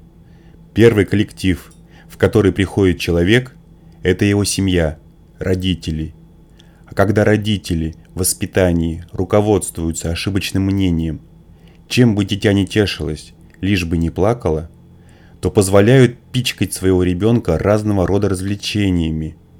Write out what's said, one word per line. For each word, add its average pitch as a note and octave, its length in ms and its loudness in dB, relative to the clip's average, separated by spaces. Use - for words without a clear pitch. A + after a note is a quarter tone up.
Первый G#2 320 4
коллектив, F#2+ 680 -2
в - 100 -20
который G2 340 4
приходит F#2 460 0
человек, F2+ 580 0
это F#2 200 0
его G2+ 180 2
семья, F2+ 560 -2
родители. F2 720 -4
А - 80 -20
когда G#2 300 2
родители G2+ 680 -2
в - 40 -10
воспитании F2 920 -2
руководствуются F#2 1000 -2
ошибочным F#2+ 540 -4
мнением, F2+ 560 -2
чем A#2 300 2
бы G2+ 80 0
дитя G2+ 280 0
ни G2 120 2
тешилось, D#2+ 680 -4
лишь F#2 240 -2
бы E2 120 -4
не E2 140 -2
плакало, F2+ 600 -2
то - 120 -2
позволяют G#2+ 680 4
пичкать A2+ 400 -4
своего F#2 320 0
ребёнка F2+ 540 0
разного G2+ 460 0
рода G2 240 0
развлечениями – F#2 1080 -2